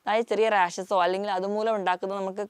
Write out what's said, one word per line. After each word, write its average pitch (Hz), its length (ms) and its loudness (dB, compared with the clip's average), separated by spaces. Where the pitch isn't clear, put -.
അതായത് 220 200 0
ചെറിയ 214 220 2
റാഷസോ 190 540 2
അല്ലെങ്കിൽ 190 280 0
അതുമൂലം 208 440 -2
ഉണ്ടാക്കുന്ന 190 400 -2
നമുക്ക് 196 360 -6